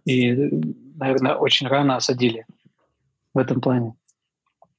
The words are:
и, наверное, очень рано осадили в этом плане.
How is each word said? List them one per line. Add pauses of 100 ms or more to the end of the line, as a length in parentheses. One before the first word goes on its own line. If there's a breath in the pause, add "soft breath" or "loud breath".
и, (600)
наверное,
очень
рано
осадили (880)
в
этом
плане. (840)